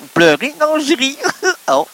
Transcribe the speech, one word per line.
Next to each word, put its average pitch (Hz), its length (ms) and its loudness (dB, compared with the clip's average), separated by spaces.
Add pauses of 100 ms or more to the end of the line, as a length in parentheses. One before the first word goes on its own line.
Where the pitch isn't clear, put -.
Vous - 140 -20
pleurez? 170 460 2
Non, 311 180 0
je 302 180 0
ris. 269 200 -4 (260)
<laughs> - 260 -4
Oh. 139 260 0